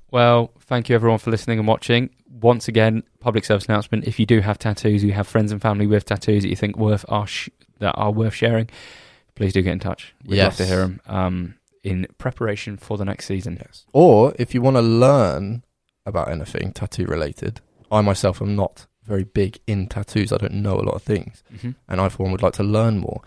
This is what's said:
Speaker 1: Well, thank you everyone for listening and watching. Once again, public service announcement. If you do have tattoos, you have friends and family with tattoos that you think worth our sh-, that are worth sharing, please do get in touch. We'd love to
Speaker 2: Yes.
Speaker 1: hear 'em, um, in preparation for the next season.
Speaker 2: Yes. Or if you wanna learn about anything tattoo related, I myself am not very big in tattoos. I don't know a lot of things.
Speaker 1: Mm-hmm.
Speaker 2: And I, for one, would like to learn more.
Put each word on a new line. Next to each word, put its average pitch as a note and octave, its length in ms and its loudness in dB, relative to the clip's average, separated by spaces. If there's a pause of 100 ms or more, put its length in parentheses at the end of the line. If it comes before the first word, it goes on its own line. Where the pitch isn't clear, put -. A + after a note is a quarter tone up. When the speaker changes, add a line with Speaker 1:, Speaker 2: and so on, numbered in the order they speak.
(100)
Speaker 1:
Well, A#2+ 500 4
thank A#2+ 280 -4
you B2 60 4
everyone A2+ 240 4
for A2+ 120 -4
listening A2 280 -2
and G#2+ 100 0
watching. A#2+ 420 2 (180)
Once A#2 400 2
again, A2+ 340 2 (180)
public A2+ 240 0
service G#2 220 0
announcement. G#2+ 400 -2
If A2 120 -6
you A2 80 2
do A2+ 140 4
have G2+ 180 -2
tattoos, G#2 460 0
you G2+ 80 2
have G2+ 140 -2
friends G#2+ 260 0
and G2+ 80 -6
family G#2 260 0
with G#2 180 2
tattoos G2+ 380 0
that F#2+ 60 -2
you F2+ 80 -4
think G2+ 200 -4
worth G#2+ 320 0
our G#2 180 -2
sh-, - 220 -10 (300)
that G2+ 140 -2
are G#2 180 -2
worth A2 240 0
sharing, A2+ 340 0 (680)
please F#2+ 180 -2
do F#2+ 100 2
get F2 100 0
in F#2 60 -4
touch. - 360 -10 (100)
We'd G2 140 -2
love F#2+ 180 2
to F#2 80 -2
Speaker 2:
Yes. F#2 60 -2
Speaker 1:
hear F#2 100 2
'em, F#2+ 260 -4
um, F2+ 480 -4 (280)
in F#2 240 -4 (120)
preparation G#2 580 -6
for G#2 220 -8
the G2+ 60 -4
next G2 220 -8
season. F#2 340 -6
Speaker 2:
Yes. - 320 -20
Or C3+ 460 8
if A#2+ 160 -4
you B2 80 0
wanna C3 200 4
learn A2+ 800 2 (440)
about G2 240 -4
anything - 420 -6
tattoo - 340 -6
related, - 540 -6 (300)
I G#2+ 100 4
myself G2 400 0
am G2+ 160 -2
not - 300 -4 (180)
very G2+ 200 -2
big G2 420 -2
in G2 200 -2
tattoos. G2+ 460 -4
I - 40 0
don't - 180 -4
know G2+ 240 -2
a F#2+ 40 -2
lot - 120 -4
of - 80 -8
things. - 400 -4 (100)
Speaker 1:
Mm-hmm. A#2 180 -12 (180)
Speaker 2:
And F#2 120 -4
I, F#2+ 80 2
for - 160 -6
one, F#2 80 -2
would F#2 100 -2
like F#2 120 2
to - 80 -4
learn G#2+ 360 2
more. - 280 -8